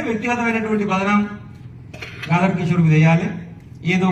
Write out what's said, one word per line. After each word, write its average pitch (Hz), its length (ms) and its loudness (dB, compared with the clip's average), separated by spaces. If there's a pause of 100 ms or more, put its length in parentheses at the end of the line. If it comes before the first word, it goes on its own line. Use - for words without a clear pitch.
వ్యక్తిగతమైనటువంటి 226 840 -2
బదనాం 202 300 2 (1040)
గాదర్ 180 300 2
కిషోర్ 170 260 2
మీద 156 140 6
వేయాలి, 165 300 4 (680)
ఏదో 185 180 2